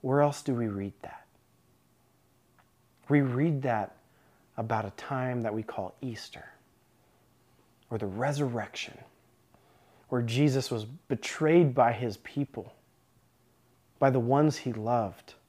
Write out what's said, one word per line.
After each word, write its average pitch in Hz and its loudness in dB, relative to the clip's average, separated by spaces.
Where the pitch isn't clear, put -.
Where 139 4
else 143 2
do 139 -2
we 117 0
read 98 -4
that? - -16
We 147 6
read 135 0
that 110 -2
about 113 -2
a 98 -8
time 127 -4
that 110 -2
we 110 -4
call - -8
Easter, - -10
or 117 -4
the 107 -4
resurrection, 120 -4
where 123 0
Jesus 127 2
was 110 -4
betrayed 151 2
by 123 6
his 117 -4
people, - -8
by 139 6
the 131 4
ones 143 4
he 123 -6
loved. 110 -4